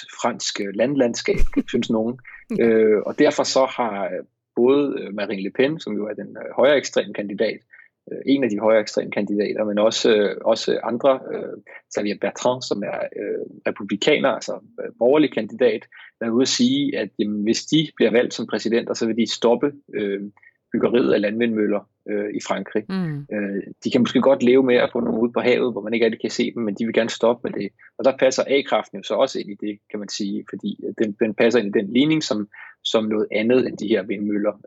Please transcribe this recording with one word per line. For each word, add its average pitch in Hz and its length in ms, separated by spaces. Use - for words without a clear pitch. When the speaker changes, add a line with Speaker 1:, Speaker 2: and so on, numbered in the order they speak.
Speaker 1:
fransk, - 380
øh, 98 140
landlandskab, 123 680
Speaker 2:
<laughs> - 160
Speaker 1:
synes 120 180
nogen. 117 280
Speaker 2:
Ja. 120 60
Speaker 1:
Øh, 110 420
og 110 120
derfor 147 240
så 135 220
har, 107 400
øh, 87 60
både, 135 440
øh, 98 140
Marine 101 280
Le 98 80
Pen, 147 300
som - 120
jo 104 140
er 107 80
den, 104 220
øh, - 200
højre 139 200
ekstrem 113 380
kandidat, 104 440
øh, - 140
en 139 180
af 110 60
de 101 80
højere 110 220
ekstreme 104 300
kandidater, 104 540
men 104 140
også, 113 360
øh, 101 300
også - 380
andre, 131 380
øh, - 180
Xavier 104 260
Bertrand, 127 420
som 101 200
er, - 160
øh, - 280
republikaner, 107 600
altså, - 260
øh, - 440
borgerlig 135 340
kandidat, 113 500
været 117 100
ude 117 120
at 127 60
sige, 135 500
at, 101 100
jamen, 107 240
hvis 110 220
de 156 320
bliver 117 140
valgt 117 240
som 117 120
præsidenter, 113 480
så 117 120
vil 110 100
de 113 160
stoppe, 120 400
øh, 101 260
byggeriet 120 400
af 104 80
landvindmøller, 107 600
øh, 104 260
i 92 140
Frankrig. 98 400
Speaker 2:
Mm. 160 380
Speaker 1:
Øh, 98 260
de 113 60
kan 127 100
måske 120 200
godt 131 220
leve 127 200
med 123 140
at 113 160
få 120 80
nogle 117 200
ud 120 120
på 117 80
havet, 120 320
hvor 101 100
man 110 120
ikke 117 120
rigtig 110 140
kan 113 100
se 120 240
dem, 117 80
men 104 120
de 117 100
vil 110 100
gerne 117 160
stoppe 120 300
med 104 100
det. 98 80
Og 107 60
der 131 140
passer 131 280
a-kraften 127 520
jo 98 40
så - 120
også 127 260
ind - 100
i 101 160
det, 104 120
kan 110 80
man 101 100
sige, 104 420
fordi 101 260
den, 110 220
den 110 140
passer 117 260
ind 101 160
i - 20
den 104 140
ligning 151 320
som, 104 240
som 110 200
noget 107 280
andet 117 360
end - 100
de 104 100
her 104 140
vindmøller. 104 500